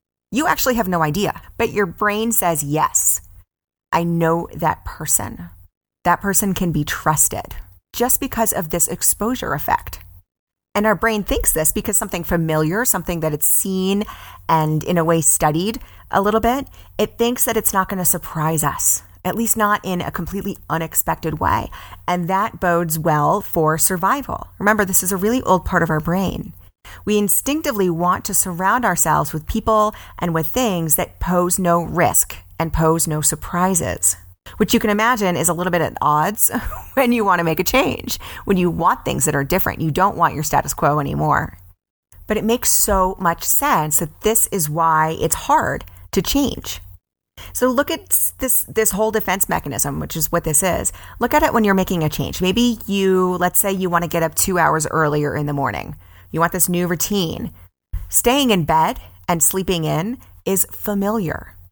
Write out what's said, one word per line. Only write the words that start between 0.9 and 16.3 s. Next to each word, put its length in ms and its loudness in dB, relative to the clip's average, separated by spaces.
idea, 400 0
but 160 0
your 120 2
brain 460 0
says, 320 0
"Yes, 560 0
I 140 0
know 480 2
that 320 -2
person. 640 -4
That 160 2
person 320 0
can 180 0
be 140 0
trusted," 720 -2
just 280 0
because 320 -2
of 160 -4
this 180 0
exposure 640 -2
effect. 460 -2
And 120 2
our 100 4
brain 280 0
thinks 280 0
this 200 0
because 260 -2
something 260 -4
familiar, 600 0
something 340 -2
that 140 -2
it's 140 -2
seen 560 0
and 360 2
in 140 0
a 60 2
way 180 4
studied 580 0
a 120 2
little 180 2